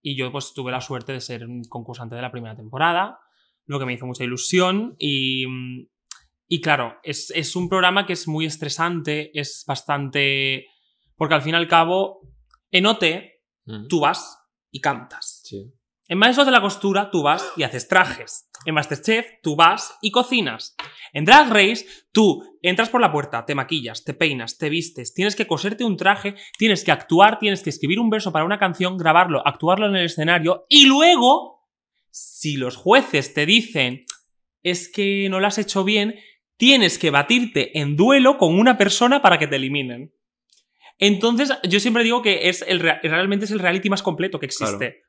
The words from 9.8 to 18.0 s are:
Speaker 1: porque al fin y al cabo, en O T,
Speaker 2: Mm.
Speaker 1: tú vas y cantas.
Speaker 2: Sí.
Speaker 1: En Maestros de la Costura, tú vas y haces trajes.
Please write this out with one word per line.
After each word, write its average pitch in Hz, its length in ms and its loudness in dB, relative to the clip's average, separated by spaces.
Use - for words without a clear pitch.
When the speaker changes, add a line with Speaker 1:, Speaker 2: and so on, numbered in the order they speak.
Speaker 1:
porque 160 180 0
al 147 80 2
fin 156 120 -2
y - 20 2
al 170 120 0
cabo, 175 600 2
en 185 160 4
O 220 120 2
T, 170 320 -2
Speaker 2:
Mm. 110 220 -14
Speaker 1:
tú 160 140 0
vas - 380 -2
y 139 80 -14
cantas. - 640 -8
Speaker 2:
Sí. 104 280 -16
Speaker 1:
En 175 100 -4
Maestros 247 280 4
de 262 60 2
la 240 100 6
Costura, 202 480 -2
tú 165 120 0
vas 143 340 0
y 160 60 -4
haces 123 240 -6
trajes. - 640 -2